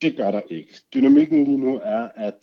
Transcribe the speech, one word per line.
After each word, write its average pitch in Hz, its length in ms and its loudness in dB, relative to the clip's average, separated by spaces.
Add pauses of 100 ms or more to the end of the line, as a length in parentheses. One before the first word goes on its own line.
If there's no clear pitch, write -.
det 160 160 -2
gør 107 140 -2
der 208 180 -4
ikke. 165 200 -12 (240)
Dynamikken 147 520 4
lige 139 120 0
nu 131 260 -2
er, 110 320 -4
at, 107 280 -8